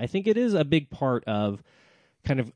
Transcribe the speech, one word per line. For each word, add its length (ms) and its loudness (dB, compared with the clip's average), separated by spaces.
I 60 -4
think 200 -2
it 80 4
is 180 2
a 120 2
big 240 0
part 340 -2
of 400 -2
kind 160 0
of 140 -8